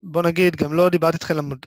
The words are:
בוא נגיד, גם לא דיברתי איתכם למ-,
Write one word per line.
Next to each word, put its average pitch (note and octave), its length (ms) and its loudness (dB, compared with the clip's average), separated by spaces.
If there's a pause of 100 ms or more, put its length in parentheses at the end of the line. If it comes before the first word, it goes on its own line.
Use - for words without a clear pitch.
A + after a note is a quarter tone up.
בוא E3+ 200 -2
נגיד, E3+ 320 2
גם D3 180 -4
לא F3 160 4
דיברתי E3 260 2
איתכם D#3+ 220 -4
למ-, C#3+ 300 -6